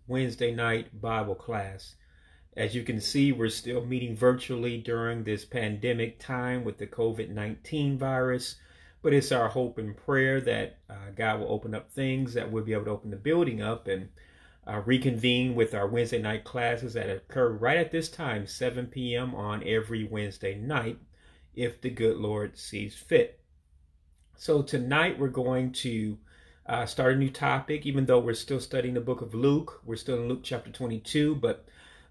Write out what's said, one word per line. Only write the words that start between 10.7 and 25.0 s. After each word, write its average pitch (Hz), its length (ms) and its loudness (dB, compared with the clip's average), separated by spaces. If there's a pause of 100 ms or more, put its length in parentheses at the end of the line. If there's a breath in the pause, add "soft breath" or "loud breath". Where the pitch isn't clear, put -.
uh, 101 240 -16
God 107 280 0
will 104 100 -2
open 107 240 -2
up - 160 -10
things, 131 440 -2
that 107 140 -2
we'll 110 140 -2
be 110 80 -4
able 104 140 0
to 107 60 -2
open 104 180 -6
the 101 80 -8
building 139 440 2
up 104 280 -4
and, 95 180 -2 (580 soft breath)
uh, 104 200 -4
reconvene 123 680 4
with 113 180 4
our 101 160 0
Wednesday 117 320 0
night 107 240 -2
classes 120 480 -2
that 107 160 -2
occur 117 400 0
right 120 300 2
at 160 120 0
this 160 160 -2
time, 110 400 -4
seven 123 400 -4
P 123 260 -4
M 123 220 -2
on 104 320 -4
every 110 380 0
Wednesday 104 500 -4
night, 120 440 -2 (540 soft breath)
if - 280 -4
the 127 80 -4
good 113 260 2
Lord 104 420 -4
sees 104 380 -8
fit. - 460 2 (960)
So 147 240 2
tonight 143 580 2